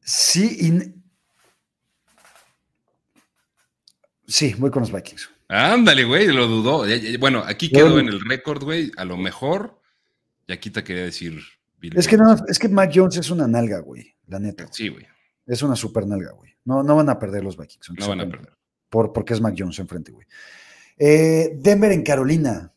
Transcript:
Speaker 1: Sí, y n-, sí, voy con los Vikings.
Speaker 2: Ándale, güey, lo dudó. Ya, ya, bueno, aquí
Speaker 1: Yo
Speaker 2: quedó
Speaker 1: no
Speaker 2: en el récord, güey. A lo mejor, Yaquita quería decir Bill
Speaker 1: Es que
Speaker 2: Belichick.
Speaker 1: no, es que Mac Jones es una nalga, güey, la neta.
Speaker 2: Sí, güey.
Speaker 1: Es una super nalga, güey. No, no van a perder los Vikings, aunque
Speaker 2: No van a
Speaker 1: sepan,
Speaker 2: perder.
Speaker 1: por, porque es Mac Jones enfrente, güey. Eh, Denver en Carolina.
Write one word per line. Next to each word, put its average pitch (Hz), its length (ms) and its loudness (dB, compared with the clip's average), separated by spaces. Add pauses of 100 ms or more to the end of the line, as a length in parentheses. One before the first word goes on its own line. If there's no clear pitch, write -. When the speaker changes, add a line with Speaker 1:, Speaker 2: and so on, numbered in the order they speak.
Speaker 1:
Sí, - 600 0
y 170 80 0
n-, 175 240 -2 (3250)
sí, 117 300 -2
voy 131 140 -2
con 131 100 -2
los 113 100 -6
Vikings. - 380 -14 (200)
Speaker 2:
Ándale, 147 540 4
güey, 156 240 2
lo 131 200 2
dudó. 113 400 0
Ya, 110 100 0
ya, 113 220 -6
bueno, 127 260 0
aquí 156 240 -6
Speaker 1:
Yo 135 80 4
Speaker 2:
quedó 156 140 8
Speaker 1:
no 151 80 4
Speaker 2:
en 127 100 0
el 98 120 -6
récord, 135 420 -8
güey. 156 340 -6
A 92 80 -8
lo 90 120 -8
mejor, 143 600 -6 (680)
Yaquita 98 360 -10
quería 90 200 -8
decir 85 360 -12 (400)
Bill 170 180 -6
Speaker 1:
Es 175 100 0
que 220 100 6
Speaker 2:
Belichick. 220 240 6
Speaker 1:
no, - 80 -12
es 180 100 -2
que 226 100 -2
Mac 190 240 2
Jones 185 240 4
es 147 120 -6
una 165 180 0
nalga, 113 320 0
güey, 64 360 -20 (120)
la 95 120 -10
neta. 101 320 -10
Speaker 2:
Sí, 107 180 -10
güey. 58 160 -18 (400)
Speaker 1:
Es 120 160 -4
una 139 140 -2
super 104 320 -6
nalga, 95 240 -8
güey. - 220 -20 (120)
No, 135 180 0
no 147 140 4
van 151 120 4
a 123 100 0
perder 98 240 -6
los 92 140 -10
Vikings, - 320 -20
aunque 87 140 -10
Speaker 2:
No 101 60 -4
van 95 100 -4
a 85 40 -6
Speaker 1:
sepan, 87 160 -10
Speaker 2:
perder. - 180 -20 (320)
Speaker 1:
por, 110 240 0
porque 117 200 -4
es 110 80 -2
Mac 107 160 -2
Jones 90 220 -10
enfrente, 87 320 -14
güey. - 160 -20 (720)
Eh, 160 600 4
Denver 202 340 4
en 165 120 0
Carolina. 135 720 0